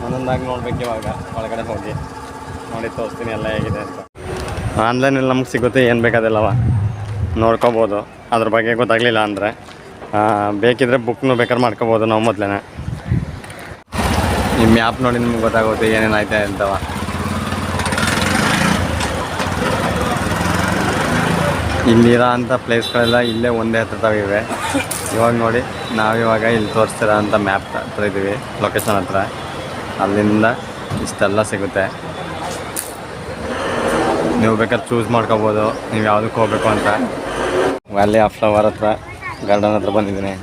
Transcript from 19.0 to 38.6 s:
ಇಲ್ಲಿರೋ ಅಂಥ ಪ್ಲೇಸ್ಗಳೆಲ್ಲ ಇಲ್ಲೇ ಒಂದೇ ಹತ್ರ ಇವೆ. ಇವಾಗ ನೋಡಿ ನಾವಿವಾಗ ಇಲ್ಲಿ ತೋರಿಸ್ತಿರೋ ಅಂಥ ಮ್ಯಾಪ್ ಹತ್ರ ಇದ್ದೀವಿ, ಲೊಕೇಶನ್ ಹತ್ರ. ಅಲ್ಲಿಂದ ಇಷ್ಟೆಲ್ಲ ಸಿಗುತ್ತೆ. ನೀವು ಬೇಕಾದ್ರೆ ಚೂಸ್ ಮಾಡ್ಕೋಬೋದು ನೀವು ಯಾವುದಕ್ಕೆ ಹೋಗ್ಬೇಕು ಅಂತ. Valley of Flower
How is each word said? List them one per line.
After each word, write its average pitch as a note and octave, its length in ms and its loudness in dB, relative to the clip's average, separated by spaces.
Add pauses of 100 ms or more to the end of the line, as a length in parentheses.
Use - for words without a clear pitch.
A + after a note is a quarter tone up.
ಇಲ್ಲಿರೋ A#2+ 380 6
ಅಂಥ B2 280 2
ಪ್ಲೇಸ್ಗಳೆಲ್ಲ A#2+ 680 2
ಇಲ್ಲೇ A#2+ 300 0
ಒಂದೇ A2+ 300 0
ಹತ್ರ A2 280 -2
ಇವೆ. G#2 340 2 (720)
ಇವಾಗ A#2 200 4
ನೋಡಿ A#2 280 2 (340)
ನಾವಿವಾಗ A2 460 2
ಇಲ್ಲಿ A2 300 2
ತೋರಿಸ್ತಿರೋ A2 380 2
ಅಂಥ G#2 240 2
ಮ್ಯಾಪ್ G2 420 0
ಹತ್ರ - 260 -6
ಇದ್ದೀವಿ, G2 340 -2 (260)
ಲೊಕೇಶನ್ G#2 340 0
ಹತ್ರ. F#2+ 200 -2 (840)
ಅಲ್ಲಿಂದ G#2 420 2 (580)
ಇಷ್ಟೆಲ್ಲ G#2 400 0
ಸಿಗುತ್ತೆ. G2 720 -4 (2250)
ನೀವು A2 160 4
ಬೇಕಾದ್ರೆ A2+ 320 0
ಚೂಸ್ A#2 220 0
ಮಾಡ್ಕೋಬೋದು G#2+ 600 2
ನೀವು A2 340 -4
ಯಾವುದಕ್ಕೆ G#2+ 360 2
ಹೋಗ್ಬೇಕು A2 280 2
ಅಂತ. G#2 180 2 (1080)
Valley G#2 340 4
of - 60 -2
Flower G#2+ 320 4